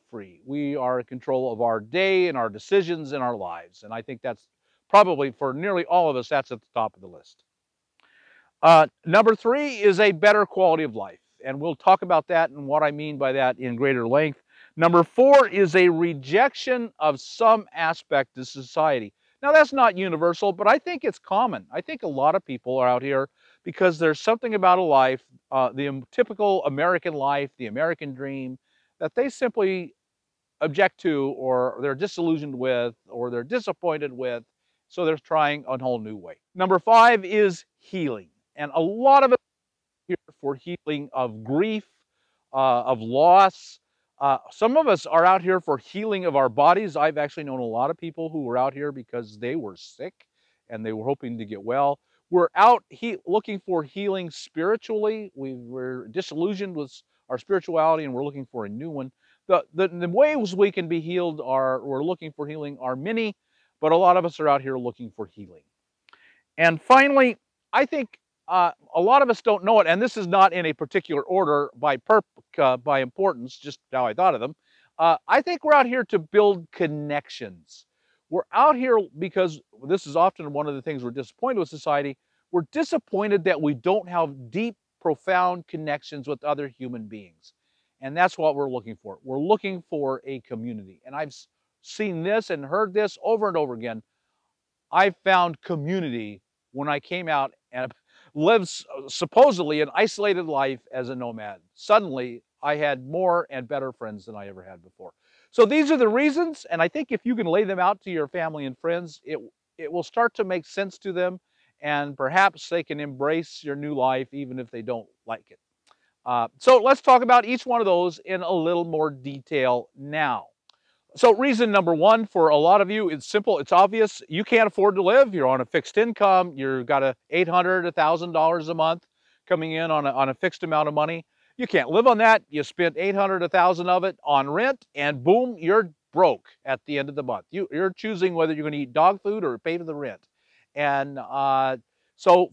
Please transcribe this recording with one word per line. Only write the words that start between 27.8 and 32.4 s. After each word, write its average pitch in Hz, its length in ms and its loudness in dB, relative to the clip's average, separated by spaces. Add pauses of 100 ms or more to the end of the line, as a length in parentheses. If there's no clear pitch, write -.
dream, 135 440 -10 (400)
that 160 160 -6
they 262 140 -2
simply 190 640 -4 (640)
object 160 400 0
to, 143 360 -2
or 127 440 -2
they're 139 140 -4
disillusioned 160 600 -4